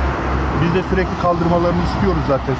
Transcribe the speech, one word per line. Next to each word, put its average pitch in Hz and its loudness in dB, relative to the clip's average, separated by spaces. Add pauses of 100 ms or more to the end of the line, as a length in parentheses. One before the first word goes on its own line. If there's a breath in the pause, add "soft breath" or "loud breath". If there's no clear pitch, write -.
(640)
Biz 170 2
de 185 0
sürekli 185 -2
kaldırmalarını 175 2
istiyoruz 170 0
zaten. 135 0